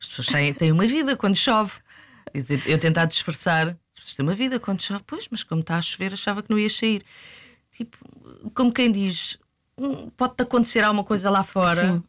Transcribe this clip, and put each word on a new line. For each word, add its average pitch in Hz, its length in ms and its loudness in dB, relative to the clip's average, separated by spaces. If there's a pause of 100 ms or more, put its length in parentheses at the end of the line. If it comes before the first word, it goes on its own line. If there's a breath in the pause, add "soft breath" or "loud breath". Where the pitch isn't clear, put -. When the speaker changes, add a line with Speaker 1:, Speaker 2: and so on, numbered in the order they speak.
Speaker 1:
as - 80 -14
pessoas - 180 -8
têm, 143 260 2
têm 160 200 2
uma 175 140 4
vida 269 300 0
quando 196 200 0
chove." 214 360 2 (600 loud breath)
Eu 143 100 -4
te-, 135 240 -2
eu 156 120 4
tentar 165 260 2
disfarçar: 160 640 0
"As - 320 -14
pessoas - 160 -16
têm 139 100 0
uma 170 80 2
vida 254 240 -2
quando 196 240 -4
chove." 202 240 -6
"Pois, - 240 -10
mas - 140 -8
como 160 160 -2
está 160 160 -2
a 170 60 0
chover, 190 300 -4
achava 202 300 -4
que 208 80 -6
não 214 80 2
ia 214 100 2
sair." 214 360 0 (640 loud breath)
Tipo, - 260 -14 (560)
como 247 200 2
quem 247 180 4
diz: 196 480 -2 (400)
"Hum, 269 380 -6
pode-te 254 260 0
acontecer 240 400 2
alguma 208 220 2
coisa 202 260 0
lá 196 140 4
fora." 180 480 2
Speaker 2:
Sim, 170 160 0